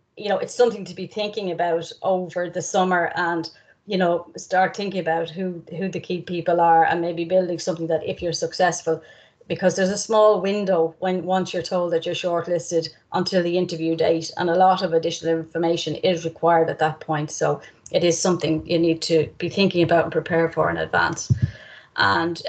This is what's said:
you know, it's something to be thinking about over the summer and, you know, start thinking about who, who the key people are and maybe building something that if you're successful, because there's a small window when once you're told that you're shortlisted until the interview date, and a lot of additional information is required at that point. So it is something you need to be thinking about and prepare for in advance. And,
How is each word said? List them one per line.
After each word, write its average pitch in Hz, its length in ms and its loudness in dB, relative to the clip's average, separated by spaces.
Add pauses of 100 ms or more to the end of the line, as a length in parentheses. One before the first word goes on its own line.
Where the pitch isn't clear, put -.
(160)
you 208 140 -6
know, 196 80 2
it's - 180 -8
something 208 300 2
to 180 100 -14
be 185 120 -8
thinking 208 440 -6
about 165 400 -2 (100)
over 180 480 -2
the 175 120 -6
summer 185 540 0
and, 170 340 -2 (380)
you 202 100 -2
know, 175 300 0 (100)
start 185 380 0
thinking 190 260 -4
about 165 280 -2
who, 175 320 -8 (160)
who 190 120 -4
the 170 100 -6
key 180 220 -6
people 175 400 0
are 165 240 6
and 170 160 0
maybe 170 240 -4
building 175 340 0
something 165 280 -4
that 160 200 0
if 190 140 -6
you're 175 100 -2
successful, 165 680 -2 (480)
because 170 260 0
there's 190 140 2
a 208 80 -2
small 214 420 4
window 185 600 0
when 185 260 -2
once 185 280 0
you're 180 80 -4
told 175 300 -2
that 165 140 0
you're 175 100 -4
shortlisted 170 720 -2 (240)
until 180 320 0
the 175 140 0
interview 165 360 -2
date, 165 440 0
and 180 120 0
a 170 60 2
lot 185 260 6
of 170 120 -2
additional 165 440 0
information 165 580 -2
is 170 280 0
required 165 460 2
at 151 100 -4
that 156 220 -2
point. 151 280 -4
So 147 320 -2 (300)
it 170 140 2
is 170 120 4
something 160 480 0
you 170 140 0
need 165 220 2
to 156 280 2 (100)
be 175 100 -4
thinking 180 340 2
about 165 220 4
and 160 80 -8
prepare 165 360 0
for 160 200 0
in 170 80 -2
advance. 170 520 -2 (680)
And, 175 520 0